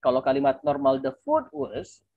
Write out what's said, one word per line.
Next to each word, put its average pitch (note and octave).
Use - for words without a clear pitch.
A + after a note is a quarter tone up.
Kalau B2+
kalimat C3+
normal C#3
"the C3
food D#4
was" C#3